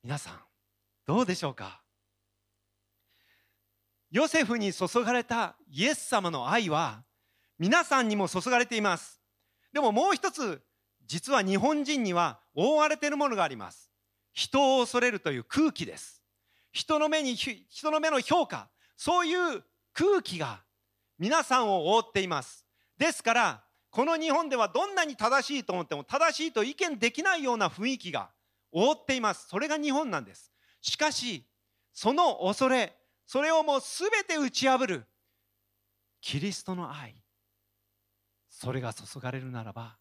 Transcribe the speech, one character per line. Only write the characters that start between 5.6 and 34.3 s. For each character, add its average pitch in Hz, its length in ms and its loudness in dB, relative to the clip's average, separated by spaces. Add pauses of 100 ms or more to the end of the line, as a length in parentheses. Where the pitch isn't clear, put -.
イ 147 140 -2
エ 294 100 2
ス - 140 -8
様 190 220 0
の 135 200 -4
愛 214 180 2
は 143 360 -2 (540)
皆 262 260 4
さ 269 180 2
ん 226 60 2
に 208 80 0
も 190 120 0
注 180 120 -2 (100)
が 247 80 4
れ 240 80 4
て 233 100 -6
い 214 40 0
ま 190 180 2
す。 - 240 -18 (500)
で 285 60 -2
も 247 140 4
も 311 180 4
う 359 40 4
一 - 180 -2
つ、 220 280 -6 (460)
実 170 260 -4
は 240 100 4
日 190 140 0
本 285 280 2
人 277 180 -2
に 190 100 -2
は 170 280 0 (140)
覆 254 240 4
わ 302 100 4
れ 302 80 0
て 294 100 -4
い 294 40 0
る 294 60 -2
も 285 120 0
の 226 80 -2
が 180 80 2
あ 151 40 0
り 131 80 -8
ま 95 140 -12
す。 - 220 -20 (400)
人 269 460 2
を - 20 4
恐 240 180 0
れ 240 120 2
る 208 100 -6
と 156 100 -2
い 131 80 -4
う 117 60 -8
空 302 260 2
気 - 160 -8
で 80 100 -14
す。 - 280 -20 (480)
人 - 260 0
の 302 100 2
目 311 140 0
に、 254 140 -2
人 254 540 -6
の 311 100 0
目 311 100 0
の 269 100 2
評 320 280 2
価、 107 200 -12 (280)
そ 349 260 2
う 339 40 0
い 330 320 0
う - 60 -14 (280)
空 370 300 2
気 175 160 -10
が 120 260 -8 (540)
皆 262 260 2
さ 262 140 2
ん 226 100 2
を 185 260 2
覆 226 60 6
っ 220 120 -10
て 196 80 0
い 190 80 -4
ま 147 140 -2
す。 - 240 -20 (300)
で 302 160 2
す - 100 -10
か 233 120 2
ら、 190 300 0 (260)
こ 247 140 0
の 330 120 2
日 320 140 -2
本 311 180 2
で 269 60 0
は 220 140 2
ど 285 180 0
ん 403 80 -10
な 349 100 2
に 285 120 -6
正 269 400 0
し 254 40 -2
い - 40 -12
と - 80 -4
思 180 100 -2
っ 147 40 -6
て 147 100 -6
も、 143 80 -8
正 302 400 0
し 330 40 -4
い 269 40 -8
と 214 100 0
意 269 140 -4
見 320 220 -2
で 233 120 2
き 311 140 -6
な 381 120 4
い 311 60 -4
よ 247 120 0
う - 20 -2
な 196 120 2
雰 202 200 -4
囲 262 100 -4
気 175 140 -10
が 101 180 -6 (400)
覆 214 220 4
っ 302 120 -4
て 262 120 -2
い 247 40 -4
ま 208 140 0
す。 - 140 -14
そ 185 100 -4
れ 294 80 -2
が 302 120 -2
日 294 120 -2
本 277 200 0
な 156 100 -2
ん 110 40 -12
で 95 80 -20
す。 - 200 -20 (280)
し - 160 -4
か 302 140 2
し、 214 340 -6 (480)
そ 226 200 0
の 302 340 4
恐 233 220 2
れ、 247 280 0 (300)
そ 269 160 0
れ 311 80 2
を 320 140 4
も 285 140 2
う - 20 0
す - 300 -6
べ 427 120 2
て 339 140 -2